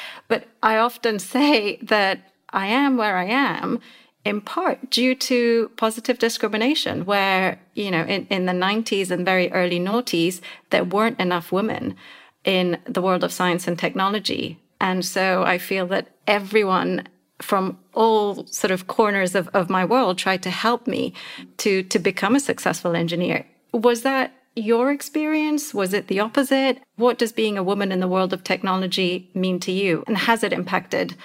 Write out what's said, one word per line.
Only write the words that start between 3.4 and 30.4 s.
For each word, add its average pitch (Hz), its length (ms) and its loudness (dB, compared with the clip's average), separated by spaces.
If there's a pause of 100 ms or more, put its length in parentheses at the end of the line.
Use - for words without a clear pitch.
in 208 160 -2
part 294 500 -4
due 254 260 2
to 233 600 2
positive 226 440 -2
discrimination, 226 840 0
where, 190 560 2 (140)
you 202 180 -4
know, 165 120 0
in, 190 260 -4
in 190 160 0
the 185 80 0
nineties 196 580 0
and 180 140 -2
very 185 260 2
early 180 280 0
noughties, 185 600 0 (300)
there - 160 2
weren't 208 340 0
enough 180 320 -2
women 196 440 -2 (500)
in 180 400 2
the 190 160 -4
world 180 220 2
of 180 100 -2
science 180 340 0
and 175 100 0
technology. 190 800 -2 (220)
And 185 240 0
so 185 400 0
I 180 140 2
feel 185 300 -4
that 190 200 -2 (200)
everyone 190 800 0 (340)
from 190 360 -2 (160)
all 220 540 2
sort - 240 -2
of 185 160 -4
corners 196 480 2
of, 180 140 0
of 180 200 2
my 185 140 2
world 196 340 2
tried 190 260 0
to 190 60 -4
help 233 380 0
me - 260 -4 (440)
to, 190 260 0
to 185 160 0
become 196 380 2
a - 20 2
successful 180 560 -2
engineer. 170 500 -2 (280)
Was 233 300 2
that 269 300 0 (220)
your 233 360 2
experience? 302 800 -2
Was 190 200 -2
it 196 140 -2
the 196 140 0
opposite? 262 580 0 (160)
What 240 220 2
does 226 160 0
being 214 240 0
a 190 60 -2
woman 196 280 0
in 185 80 0
the 185 80 0
world 185 240 0
of 185 120 -6
technology 185 880 -2
mean 185 280 0
to 190 100 -4
you? 185 360 0
And 214 100 -2
has 226 260 2